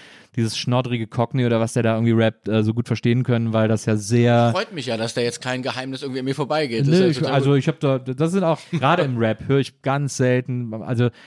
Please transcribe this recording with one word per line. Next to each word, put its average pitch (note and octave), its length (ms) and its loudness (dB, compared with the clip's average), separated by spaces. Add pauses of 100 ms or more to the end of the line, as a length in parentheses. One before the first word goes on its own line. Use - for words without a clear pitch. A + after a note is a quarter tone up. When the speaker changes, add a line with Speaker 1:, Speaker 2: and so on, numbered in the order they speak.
(360)
Speaker 1:
dieses A2+ 220 -2
schnoddrige B2 480 -2
Cockney A#2+ 400 -2
oder A#2 140 2
was A2+ 140 -2
der A#2+ 100 0
da A2+ 100 2
irgendwie A2+ 200 2
rappt, A2+ 340 2
äh, A2 160 2
so A2 100 2
gut A#2 140 -4
verstehen A#2+ 360 0
können, A#2 300 0
weil A2 140 2
das G#2+ 180 0
ja A2 100 2
sehr A#2+ 580 4
Speaker 2:
Freut G#3 200 -6
mich C#3+ 140 -8
ja, A#2 100 -4
dass A2+ 160 -6
da B2+ 80 -2
jetzt A#2+ 180 -2
kein B2+ 220 -6
Geheimnis C3 400 -8
irgendwie C3+ 180 -8
an B2+ 60 -6
mir C3+ 80 -2
vorbeigeht. C#3+ 480 -2
Das C#3 60 2
ist D3+ 80 4
Speaker 1:
Nö, F#3 100 4
Speaker 2:
ja F3+ 60 4
Speaker 1:
ich, C3 80 -4
Speaker 2:
total C3 140 -2
Speaker 1:
also C3+ 180 2
Speaker 2:
gut. C#3+ 80 4
Speaker 1:
ich B2+ 80 0
hab D#3 120 -2
da, C3+ 200 0
das C3 320 -2
sind F#3+ 120 0
auch, E3 160 0 (120)
gerade C3+ 320 2
im C3 140 -2
Rap A2 300 0
höre C3+ 120 4
ich - 240 -6
ganz C#3 340 -2
selten, B2 640 0
also A#2 300 0 (160)